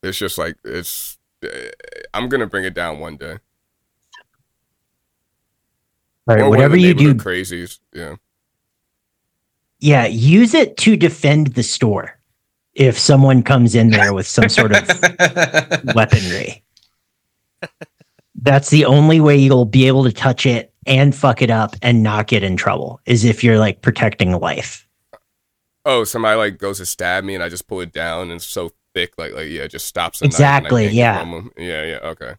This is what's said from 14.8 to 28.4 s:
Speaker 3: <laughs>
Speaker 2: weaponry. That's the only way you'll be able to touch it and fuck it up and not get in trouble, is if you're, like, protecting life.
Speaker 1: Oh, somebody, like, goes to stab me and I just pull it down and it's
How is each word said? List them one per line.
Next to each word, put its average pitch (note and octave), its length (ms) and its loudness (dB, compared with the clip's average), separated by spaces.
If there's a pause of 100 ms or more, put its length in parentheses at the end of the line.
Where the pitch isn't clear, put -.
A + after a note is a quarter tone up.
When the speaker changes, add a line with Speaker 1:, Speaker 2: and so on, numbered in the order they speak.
Speaker 3:
<laughs> D#3 1040 -2
Speaker 2:
weaponry. F#2+ 680 0 (1800)
That's C#3 280 2
the D3+ 160 4
only D3+ 340 6
way D3 160 6
you'll C3+ 300 4
be B2+ 200 4
able C3+ 180 2
to A#2+ 80 0
touch - 340 -2
it A#2+ 260 -4 (140)
and C#3 280 2
fuck C3+ 280 0
it A#2+ 80 0
up A2 320 -2
and A#2+ 200 2
not G#2+ 240 -2
get G#2+ 160 0
in F#2+ 140 -4
trouble, F2 500 -6
is A#2 180 2
if A2+ 180 0
you're, A2+ 160 4
like, G#2+ 240 -2
protecting G#2 560 -2
life. - 480 -10 (1000)
Speaker 1:
Oh, B2+ 200 0
somebody, A2 340 -2
like, G#2 200 -4
goes G2+ 200 -8
to F#2 80 -14
stab F#2 380 -6
me G2 100 -8
and F2+ 80 -8
I F2 60 -8
just F2 180 -14
pull F#2+ 140 -10
it E2+ 120 -12
down E2 320 -8
and E2+ 80 -14
it's E2+ 140 -16